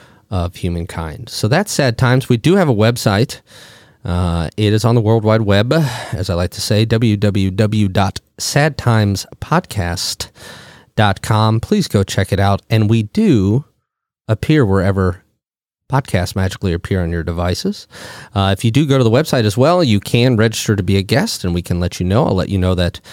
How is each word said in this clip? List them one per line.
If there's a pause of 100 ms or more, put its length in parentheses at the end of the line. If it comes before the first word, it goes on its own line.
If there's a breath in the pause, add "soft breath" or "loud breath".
(300 loud breath)
of
humankind.
So
that's
Sad
Times.
We
do
have
a
website. (640 loud breath)
Uh,
it
is
on
the
World
Wide
Web,
as
I
like
to
say,
w
w
w
dot (200)
sad
times (140)
podcast (640 loud breath)
dot
com.
Please
go
check
it
out.
And
we
do (640)
appear
wherever (640)
podcasts
magically
appear
on
your
devices. (460 loud breath)
Uh,
if
you
do
go
to
the
website
as
well,
you
can
register
to
be
a
guest,
and
we
can
let
you
know.
I'll
let
you
know
that (140 loud breath)